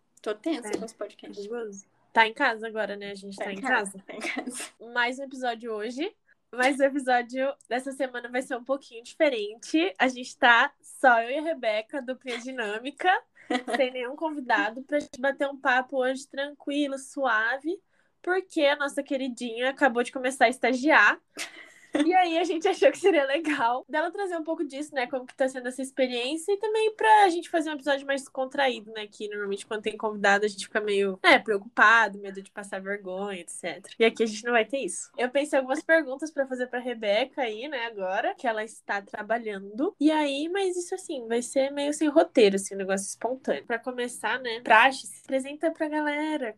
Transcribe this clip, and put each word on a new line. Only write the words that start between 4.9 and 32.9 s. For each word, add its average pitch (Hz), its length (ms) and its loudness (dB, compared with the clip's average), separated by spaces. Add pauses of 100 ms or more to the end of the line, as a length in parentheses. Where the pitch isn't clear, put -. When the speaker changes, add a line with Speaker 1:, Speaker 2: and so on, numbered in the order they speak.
Speaker 2:
Mais 247 240 0
um 277 60 -10
episódio 247 480 -6
hoje. 240 420 -4 (380)
Mas 254 260 2
o 277 60 0
episódio 262 680 0 (160)
dessa 262 240 -4
semana 247 360 -6
vai 247 120 -4
ser 254 160 -6
um 247 80 -12
pouquinho 269 360 -6
diferente. 240 960 0
A 262 120 4
gente 247 280 -12
tá 240 440 6
só 240 400 4
eu 233 100 -2
e 285 60 -2
a 311 40 -4
Rebeca, 254 600 -4
duplinha 254 380 -8
dinâmica, 247 720 -4 (400)
Speaker 1:
<laughs> 247 320 -2
Speaker 2:
sem 254 100 0
nenhum 254 260 -8
convidado, 247 680 -2
pra 294 160 -2
gente 254 220 -10
bater 269 260 0
um 277 80 -8
papo 262 440 0
hoje 262 280 -2
tranquilo, 285 720 -4
suave, 269 800 -2 (420)
porque 370 440 -2
a 285 100 4
nossa 285 260 -4
queridinha 247 680 -4
acabou 247 340 4
de - 80 -12
começar 262 340 2
a 254 40 8
estagiar. 254 680 4 (880)
E 349 80 4
aí 349 240 4
a 349 60 2
gente 330 240 0
achou 302 240 6
que - 80 -2
seria 320 260 4
legal 277 640 -2
dela 311 220 -2
trazer 370 260 -4
um 320 60 -6
pouco 320 200 -4
disso, 285 300 -8
né? 254 140 -2
Como 254 180 -6
que - 80 -20
tá 269 140 2
sendo 262 200 -8
essa 262 140 -8
experiência. 262 720 -2
E 392 60 2
também 440 380 0
pra 427 340 6
gente 339 200 -2
fazer 320 220 0
um - 20 -4
episódio 277 320 -2
mais 277 160 -2
descontraído, 262 720 -2
né? 214 160 -10
Que 208 220 -10
normalmente 202 360 -6
quando 214 160 -6
tem 214 160 -6
convidado 208 480 2
a - 20 2
gente 202 180 -8
fica - 140 -2
meio, 202 440 0
né, 320 160 8
preocupado, 214 800 4
medo 196 200 -12
de 196 120 -16
passar 202 300 -10
vergonha, 190 580 -6